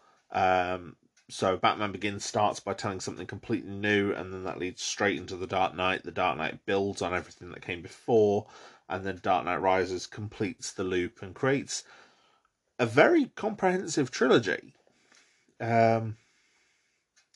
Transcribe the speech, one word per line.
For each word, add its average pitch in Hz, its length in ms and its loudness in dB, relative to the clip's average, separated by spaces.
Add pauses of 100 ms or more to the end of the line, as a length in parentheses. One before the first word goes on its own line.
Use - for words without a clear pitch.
(320)
Um, 92 640 0 (340)
so 92 280 0
Batman 104 340 0
Begins 98 320 -6
starts - 360 0
by 98 140 -4
telling 98 260 -4
something 90 280 -10
completely 98 440 -6
new, 101 420 2
and 92 200 -8
then 92 100 -10
that 90 160 -6
leads 92 220 -6
straight 101 360 0
into 90 180 -10
The 90 120 -6
Dark 92 280 0
Knight. 92 280 0
The 87 80 -10
Dark 87 260 0
Knight - 280 -6
builds 98 360 0
on 90 120 -2
everything 87 380 -8
that - 140 -16
came 87 160 -6
before, 104 640 2 (420)
and 95 160 -6
then 95 160 -6
Dark 90 240 2
Knight 85 160 -2
Rises 92 460 2
completes - 640 -8
the 101 120 -6
loop 90 380 -2
and 92 120 -14
creates 131 500 -2 (920)
a 123 80 2
very 226 400 6 (100)
comprehensive 185 760 0
trilogy. 120 640 2 (840)
Um, 113 580 2 (1200)